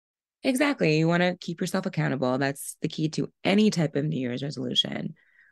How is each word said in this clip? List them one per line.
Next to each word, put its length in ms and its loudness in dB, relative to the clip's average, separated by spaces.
Exactly. 560 2
You 80 4
wanna 300 2
keep 240 -8
yourself 240 -2
accountable. 520 0
That's 440 -4
the 60 -2
key 220 -2
to 220 -4
any 280 6
type 240 0
of 100 0
New 140 -2
Year's 240 -4
resolution. 720 -4